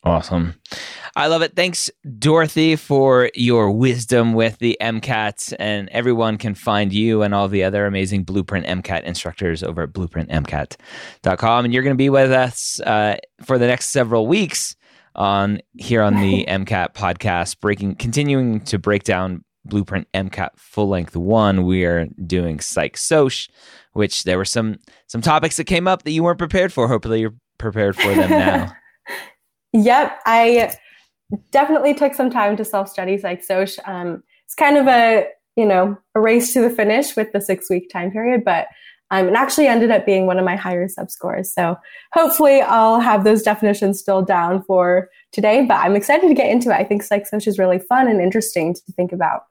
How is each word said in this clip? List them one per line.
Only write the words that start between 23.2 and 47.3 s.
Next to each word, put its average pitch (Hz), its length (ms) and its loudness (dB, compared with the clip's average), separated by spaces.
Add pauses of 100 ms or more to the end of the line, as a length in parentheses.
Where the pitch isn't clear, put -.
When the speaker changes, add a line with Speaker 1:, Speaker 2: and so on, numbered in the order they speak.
Speaker 1:
which 104 300 -4
there 90 140 -2
were 95 80 -4
some, 110 340 -4 (280)
some 117 140 -8
topics 156 360 0
that 160 80 -6
came 180 220 0
up 185 160 0
that 151 80 -8
you 160 120 0
weren't 175 160 0
prepared 180 340 -2
for. 117 140 0
Hopefully 113 340 -2
you're 110 140 -4 (220)
prepared 104 380 -2
for 98 180 0
them - 160 2
now. 294 480 0
Speaker 2:
<laughs> - 60 -20 (920)
Yep. 240 520 2
I 233 440 4 (800)
definitely 294 460 2
took 277 180 0
some 262 160 0
time 214 280 0
to 214 60 -6
self-study 196 540 -4
Psych 180 240 -6
Soc. 190 280 -2 (180)
Um, 175 340 -8 (240)
it's - 80 -18
kind 294 240 4
of 269 100 4
a, 233 380 4 (300)
you 226 100 2
know, 196 320 2 (160)
a 220 60 0
race 233 340 2
to 262 80 2
the 233 80 4
finish 226 460 0
with 214 160 -2
the 202 100 -2
six-week 185 480 -4
time 185 220 -6
period, 233 340 0
but, 170 220 0 (420)
um, 190 200 2
it 190 40 2
actually 269 320 2
ended 233 240 4
up 202 160 2
being 190 220 2
one 180 100 0
of 185 80 0
my 185 100 0
higher 185 320 -4
sub - 220 -12
scores. - 420 -8
So 175 240 -2 (360)
hopefully 302 500 4
I'll 226 380 4
have 214 240 2
those 214 180 4
definitions 202 580 0
still 190 220 0
down 185 400 0
for 180 480 2 (220)
today, 220 340 2
but 208 120 2
I'm 185 180 2
excited 294 320 2
to 294 80 6
get 262 160 2
into 240 180 2
it. 185 60 4
I 175 80 2
think 202 180 -2
Psych 202 240 -2
Soc 214 220 -4